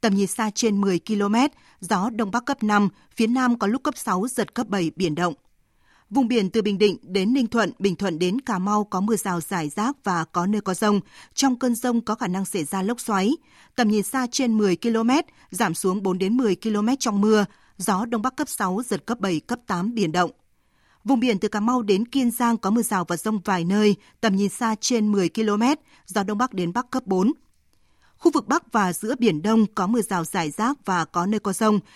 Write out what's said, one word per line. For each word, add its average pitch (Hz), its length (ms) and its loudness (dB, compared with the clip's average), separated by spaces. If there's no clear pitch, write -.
tầm 208 140 2
nhìn 196 120 2
xa 220 280 -4
trên 202 260 0
mười 190 240 2
ki-lô-mét, 214 460 0
gió 190 300 -2
Đông 214 220 -4
Bắc 240 140 -4
cấp 277 180 -4
năm, 208 260 4
phía 226 120 2
Nam 240 320 2
có 202 80 0
lúc 233 160 -2
cấp 294 140 -2
sáu, 190 300 -2
giật - 260 -4
cấp 254 140 -4
bảy, 180 280 -2
biển 165 200 -2
động. 175 180 0
Vùng 233 180 2
biển 214 220 2
từ 220 120 0
Bình 202 160 0
Định 190 240 4
đến 190 320 0
Ninh 262 140 2
Thuận, 214 320 0
Bình 185 160 0
Thuận 175 240 -4
đến 185 220 0
Cà 196 180 -4
Mau 208 240 0
có 190 180 -4
mưa 214 140 0
rào 180 260 -2
rải 160 280 -4
rác 226 340 -2
và 170 220 -2
có 175 200 -4
nơi 208 160 0
có 185 120 -4
dông. 208 260 2
Trong 254 260 0
cơn 247 160 0
dông 233 260 0
có 226 140 -4
khả 226 120 -6
năng 185 180 -2
xảy 180 180 -4
ra 190 180 -2
lốc 233 180 -2
xoáy. 202 320 0
Tầm 240 120 2
nhìn 208 160 2
xa 262 280 -4
trên 240 260 2
mười 196 180 4
ki-lô-mét, 233 500 2
giảm 180 220 0
xuống 190 300 -2
bốn 190 140 0
đến 190 200 0
mười 220 180 2
ki-lô-mét 220 440 -2
trong 202 220 0
mưa. 214 240 4
Gió 196 280 -2
Đông 233 160 -4
Bắc 254 140 -4
cấp 294 140 -6
sáu, 190 360 -2
giật 180 200 -6
cấp 240 140 -4
bảy, 180 200 -2
cấp 240 280 -6
tám, 202 280 -4
biển 190 160 0
động. 175 200 0
Vùng 233 160 2
biển 226 200 2
từ 214 80 -2
Cà 208 120 -2
Mau 240 220 0
đến 208 240 2
Kiên 247 260 0
Giang 226 260 0
có 190 120 -2
mưa 233 120 2
rào 185 260 -2
và 175 100 -4
dông 220 280 -2
vài 180 180 0
nơi, 202 320 4
tầm 202 140 0
nhìn 202 140 0
xa 220 320 -2
trên 214 300 0
mười 190 180 2
ki-lô-mét, 220 500 0
gió 196 180 -2
Đông 208 140 -4
Bắc 247 160 -2
đến 175 200 -4
Bắc 240 180 -4
cấp 262 140 -2
bốn. 196 280 2
Khu 339 120 4
vực - 160 -2
Bắc 294 240 -2
và 190 220 2
giữa 226 260 -4
Biển 180 220 2
Đông 220 240 4
có 185 120 0
mưa 233 140 2
rào 185 220 -2
rải 160 280 -4
rác 233 340 -4
và 175 200 0
có 175 200 -2
nơi 208 140 0
có 196 140 -4
dông. 214 260 2